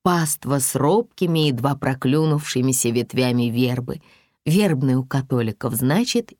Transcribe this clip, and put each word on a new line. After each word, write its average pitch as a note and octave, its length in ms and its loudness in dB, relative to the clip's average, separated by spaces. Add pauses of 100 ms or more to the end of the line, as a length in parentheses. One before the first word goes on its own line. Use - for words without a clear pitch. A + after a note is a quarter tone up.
паства D#3 560 0
с - 160 -4
робкими, E3 720 2
едва C3+ 260 0
проклюнувшимися C3+ 1160 0
ветвями A#2+ 600 0
вербы. B2 500 -2 (460)
Вербный D3+ 480 2
у C3 100 0
католиков, B2 720 -2
значит, F#3+ 640 0